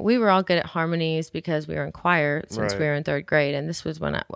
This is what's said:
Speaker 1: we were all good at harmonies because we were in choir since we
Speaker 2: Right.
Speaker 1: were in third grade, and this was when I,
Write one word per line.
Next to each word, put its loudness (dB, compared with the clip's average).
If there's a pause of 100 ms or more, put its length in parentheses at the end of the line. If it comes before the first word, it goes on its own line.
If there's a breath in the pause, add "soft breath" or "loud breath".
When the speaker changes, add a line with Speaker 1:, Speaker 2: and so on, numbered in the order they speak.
Speaker 1:
we 4
were 4
all 6
good 2
at 0
harmonies -2
because -4
we -8
were -4
in -10
choir 0
since -2
we -4
Speaker 2:
Right. 0
Speaker 1:
were 2
in -4
third -4
grade, 2
and -4
this -8
was -6
when -2
I, -4 (120)